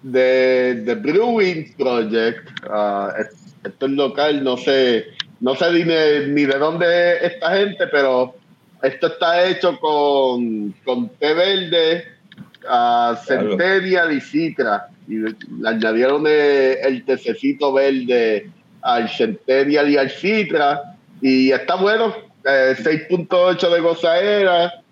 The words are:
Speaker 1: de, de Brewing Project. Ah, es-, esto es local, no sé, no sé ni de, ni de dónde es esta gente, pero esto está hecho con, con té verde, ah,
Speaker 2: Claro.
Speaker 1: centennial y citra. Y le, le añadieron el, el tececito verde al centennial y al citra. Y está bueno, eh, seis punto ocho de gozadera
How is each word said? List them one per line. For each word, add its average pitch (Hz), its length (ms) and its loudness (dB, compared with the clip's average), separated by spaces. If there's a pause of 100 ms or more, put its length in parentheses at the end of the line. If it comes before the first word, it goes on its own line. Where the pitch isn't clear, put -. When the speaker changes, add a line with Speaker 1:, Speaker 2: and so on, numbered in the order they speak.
Speaker 1:
de, 127 800 2
de 117 120 -2
Brewing 180 800 -2
Project. 113 720 -2 (200)
Ah, 101 500 -2
es-, - 440 -12
esto 104 220 -8
es 139 80 0
local, 143 500 0
no 127 140 -2
sé, 127 480 2 (340)
no 131 160 0
sé 170 160 0
ni 165 120 2
de, 156 440 2
ni 147 160 0
de 135 140 0
dónde 170 600 2
es - 60 -4 (100)
esta 170 220 -2
gente, 196 320 -2
pero 131 480 0 (480)
esto 135 240 -2
está 175 400 0
hecho 175 320 -2
con, 127 920 0 (100)
con 123 260 -4
té 151 240 -2
verde, 170 720 0 (640)
ah, 120 580 2
Speaker 2:
Claro. 107 260 0
Speaker 1:
centennial 185 600 2
y 143 80 0
citra. 131 720 -2 (180)
Y 107 120 -8
le, 110 160 -6 (260)
le 113 80 -2
añadieron 117 580 0
el, 143 560 2
el 131 220 -2
tececito 135 680 -2
verde 123 800 0 (320)
al 120 260 0
centennial 135 800 0
y 143 60 2
al 135 140 0
citra. 156 720 -2 (380)
Y 131 320 2
está 131 240 0
bueno, 208 380 0 (320)
eh, 131 380 2
seis 156 260 0
punto 175 360 0
ocho 180 260 0
de 170 80 2
gozadera 175 920 2 (200)